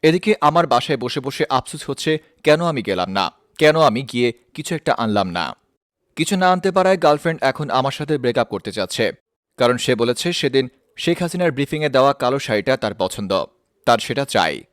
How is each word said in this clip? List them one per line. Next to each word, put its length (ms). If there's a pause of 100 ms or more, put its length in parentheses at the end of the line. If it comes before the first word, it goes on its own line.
এদিকে 380
আমার 260
বাসায় 320
বসে 220
বসে 280
আফসোস 420
হচ্ছে, 280 (240)
কেন 180
আমি 220
গেলাম 280
না, 220 (260)
কেন 220
আমি 220
গিয়ে 300 (220)
কিছু 200
একটা 240
আনলাম 320
না। 260 (600)
কিছু 200
না 160
আনতে 180
পারায় 320
গার্লফ্রেন্ড 400
এখন 280
আমার 220
সাথে 260
ব্রেকআপ 300
করতে 240
চাচ্ছে, 400 (440)
কারণ 200
সে 180
বলেছে 380
সেদিন 360 (280)
শেখ 220
হাসিনার 340
ব্রিফিংয়ে 360
দেওয়া 240
কালো 260
শাড়িটা 380
তার 180
পছন্দ, 500 (420)
তার 120
সেটা 260
চাই। 380 (100)